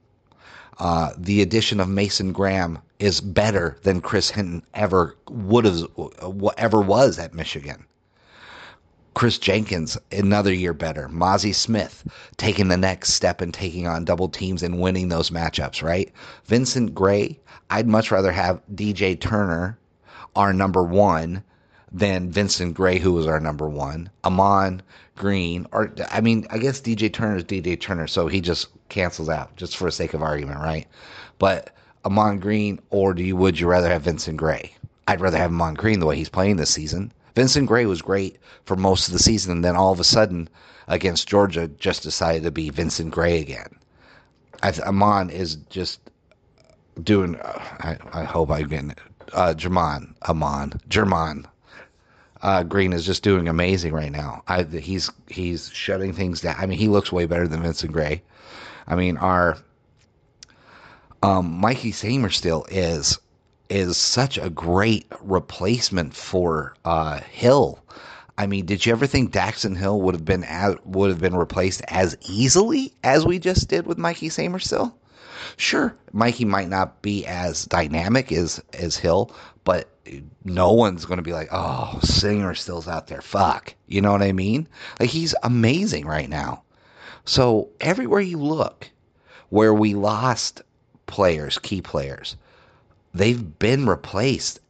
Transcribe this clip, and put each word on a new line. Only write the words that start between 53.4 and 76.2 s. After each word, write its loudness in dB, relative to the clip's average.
amazing 0
right -4
now. -10
I, 0
he's, -6
he's -8
shutting -4
things -4
down. -4
I -2
mean, -4
he 4
looks 4
way 0
better 0
than -4
Vincent -4
Gray. -2
I -2
mean, 2
our, 2
um, 2
Mikey 0
Samer -2
still -2
is, 0
is 0
such 0
a -6
great 2
replacement -2
for, -2
uh, 0
Hill. 2
I -2
mean, -2
did -2
you 4
ever 2
think 0
Daxton 0
Hill 0
would 2
have -6
been 0
as, -2
would 0
have 0
been 0
replaced 0
as 0
easily 2
as 4
we 2
just 0
did -2
with -4
Mikey -4
Samer -4
still? -4
Sure, -2
Mikey 0